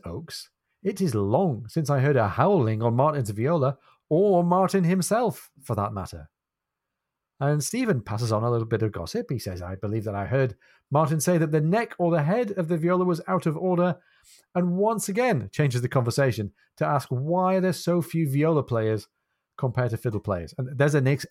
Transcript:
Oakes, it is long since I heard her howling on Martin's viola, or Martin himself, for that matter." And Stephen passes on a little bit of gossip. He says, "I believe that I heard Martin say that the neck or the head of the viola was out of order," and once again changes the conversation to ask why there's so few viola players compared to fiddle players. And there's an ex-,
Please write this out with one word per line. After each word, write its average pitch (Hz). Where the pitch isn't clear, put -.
Oakes, -
it 190
is 165
long 113
since 151
I 143
heard 139
her 110
howling 113
on 117
Martin's 139
viola, 131
or 180
Martin 180
himself, 190
for 120
that 104
matter." 87
And 147
Stephen 220
passes 110
on 107
a 120
little 113
bit 110
of 107
gossip. 220
He 127
says, 90
"I 92
believe 107
that 101
I 98
heard 131
Martin 151
say 175
that 151
the 156
neck 208
or 175
the 165
head 208
of 175
the 175
viola 180
was 175
out 185
of 156
order," 180
and 180
once 214
again 196
changes 131
the 127
conversation 117
to 156
ask 147
why 180
there's 185
so 175
few 165
viola 147
players 110
compared 123
to 113
fiddle 107
players. 87
And 135
there's 143
an 131
ex-, 135